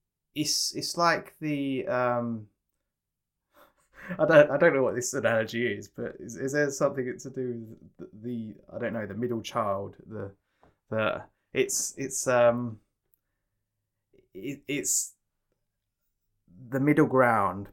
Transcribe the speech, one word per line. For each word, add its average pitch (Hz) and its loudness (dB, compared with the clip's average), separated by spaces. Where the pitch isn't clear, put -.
it's, - -2
it's - -8
like 170 2
the, 139 -2
um, 120 0
<laughs> - -18
I 156 2
don't, 151 10
I 135 0
don't 160 4
know 135 2
what 104 0
this 123 -4
analogy 113 0
is, 101 -6
but - -10
is, 117 -14
is 131 -6
there 147 2
something 131 -2
to 135 -14
do 120 -6
with - -
the, 117 -10
the, 113 -8
I - -8
don't 117 -4
know, 110 -6
the 98 -10
middle 117 -4
child, 101 -4
the, 101 -10
the, 110 0
it's, - -2
it's, - -6
um, 120 4
it, 127 -10
it's - -2
the 131 -2
middle 147 6
ground 110 2